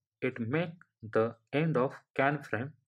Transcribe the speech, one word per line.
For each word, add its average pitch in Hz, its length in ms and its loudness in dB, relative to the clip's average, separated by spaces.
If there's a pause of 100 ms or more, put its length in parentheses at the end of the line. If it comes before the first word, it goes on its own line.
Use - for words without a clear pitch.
(220)
It 127 180 -2
make 151 320 -2 (420)
the 113 220 2 (180)
end 151 240 2
of 131 160 2 (220)
can 143 260 4
frame 123 300 -6 (160)